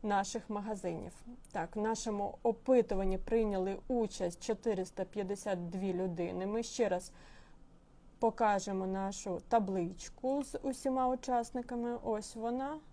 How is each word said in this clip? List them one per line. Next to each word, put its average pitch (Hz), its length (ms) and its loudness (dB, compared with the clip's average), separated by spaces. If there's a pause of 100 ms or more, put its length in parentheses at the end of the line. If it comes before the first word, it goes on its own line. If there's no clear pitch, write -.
наших 202 460 0
магазинів. 202 640 -4 (400)
Так, 170 240 -4
в 214 40 -2
нашому 208 640 0
опитуванні 220 760 4
прийняли 196 600 2 (100)
участь 208 560 0
чотириста 196 640 -2
п'ятдесят 190 640 -2
дві 190 240 0
людини. 180 520 0
Ми 220 180 0
ще 226 260 0
раз 180 220 -2 (1080)
покажемо 202 680 4
нашу 190 600 -2
табличку 196 960 0
з 269 140 -8
усіма 262 500 0
учасниками. 240 960 -2
Ось 214 320 -2
вона. 254 440 -2 (140)